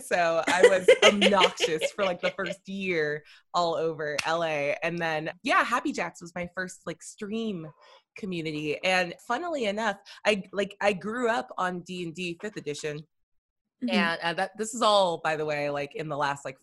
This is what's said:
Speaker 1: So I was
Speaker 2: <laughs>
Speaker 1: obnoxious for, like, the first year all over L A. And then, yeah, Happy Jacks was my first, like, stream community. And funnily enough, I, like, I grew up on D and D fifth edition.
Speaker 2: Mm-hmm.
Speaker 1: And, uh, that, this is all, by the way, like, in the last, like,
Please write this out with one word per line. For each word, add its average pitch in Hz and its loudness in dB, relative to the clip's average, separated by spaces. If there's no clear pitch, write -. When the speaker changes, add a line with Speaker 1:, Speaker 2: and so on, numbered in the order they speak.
Speaker 1:
So 165 2
I 180 4
was 190 6
Speaker 2:
<laughs> - 4
Speaker 1:
obnoxious 190 4
for, 202 -2
like, 180 -2
the 185 -2
first 185 -6
year 165 -2
all 170 2
over 151 -2
L 165 0
A. 147 -2
And 170 -4
then, 160 -4
yeah, 311 2
Happy 262 -2
Jacks 170 -8
was 170 -16
my 175 -8
first, 185 -10
like, 170 -8
stream 208 -6
community. 156 -4
And 185 2
funnily 285 -2
enough, 208 -2
I, 202 2
like, 196 -4
I 208 4
grew 220 -2
up 240 -4
on 180 -2
D 180 -10
and 160 -8
D 175 -6
fifth 208 -8
edition. 147 -8
Speaker 2:
Mm-hmm. 240 -4
Speaker 1:
And, 170 0
uh, 165 -2
that, 190 -4
this 220 -6
is 226 -2
all, 196 4
by 160 0
the 151 -4
way, 147 -2
like, 143 -6
in 156 -8
the 143 -4
last, 143 -2
like, 135 -10